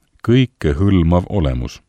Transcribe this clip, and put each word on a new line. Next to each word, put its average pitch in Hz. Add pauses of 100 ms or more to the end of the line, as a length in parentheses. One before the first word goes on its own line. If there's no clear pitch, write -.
(260)
kõikehõlmav 90
olemus. 67